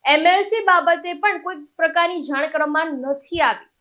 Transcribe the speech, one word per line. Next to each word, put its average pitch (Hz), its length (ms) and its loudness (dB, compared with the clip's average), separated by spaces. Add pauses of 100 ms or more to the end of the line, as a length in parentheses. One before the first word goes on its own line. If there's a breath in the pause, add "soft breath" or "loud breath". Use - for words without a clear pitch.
એમ 302 220 4
એલ 381 160 4
સી 427 220 -2
બાબતે 349 480 2
પણ 359 260 -2
કોઈ 359 180 -8 (200)
પ્રકારની 339 460 0
જાણ 277 240 -4
કરવામાં 302 400 -2
નથી 277 540 -6
આવી. 233 300 0 (100)